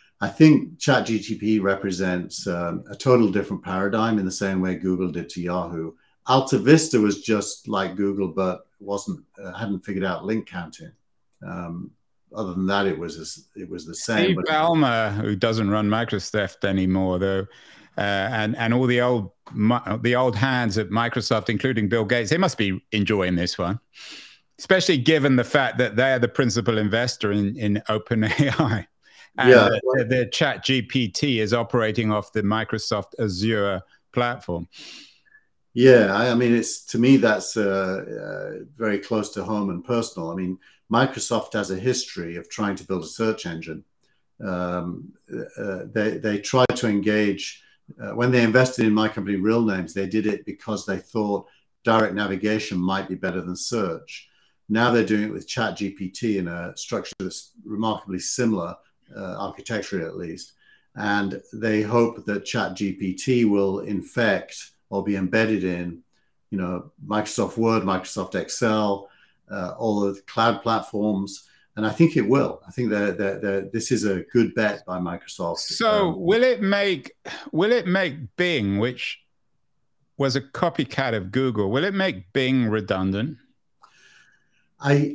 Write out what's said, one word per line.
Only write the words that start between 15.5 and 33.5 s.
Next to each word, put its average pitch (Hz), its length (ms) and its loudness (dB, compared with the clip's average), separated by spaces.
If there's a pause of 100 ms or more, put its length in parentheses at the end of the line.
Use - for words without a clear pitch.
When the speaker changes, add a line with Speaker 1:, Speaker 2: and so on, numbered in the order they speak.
Speaker 2:
run 107 180 2
Microsoft 107 760 -2
anymore, 95 540 2
though, 95 280 0 (500)
uh, - 40 -2
and, 107 580 0
and 117 160 0
all 127 120 4
the 120 140 4
old 120 320 0 (220)
mi-, 113 240 2 (240)
the 120 140 2
old 123 200 2
hands 120 400 0
at 104 140 -2
Microsoft, 117 580 0
including 113 400 0
Bill 110 160 2
Gates, 113 260 0
they 160 80 4
must 185 200 2
be 98 200 0 (140)
enjoying 95 440 2
this 87 200 -2
one, 92 240 -2 (800)
especially 180 400 2
given 139 380 4
the 120 80 4
fact 120 340 2
that 117 180 0
they're 131 220 4
the 117 100 2
principal 113 480 0
investor 107 560 0
in, 104 240 0
in 104 320 -2
Open 110 360 0
A 104 60 0 (280)
I. 107 280 0 (520)
And 127 120 6
Speaker 1:
Yeah. 113 180 10
Speaker 2:
the, - 120 2 (160)
the, 123 200 2
the 123 100 2
Chat 127 380 -2
G 131 180 2
P 113 260 0
T 123 320 0
is 107 140 0
operating 113 580 0
off 104 200 -2
the 110 100 -2
Microsoft 107 760 -2
Azure 101 640 0 (300)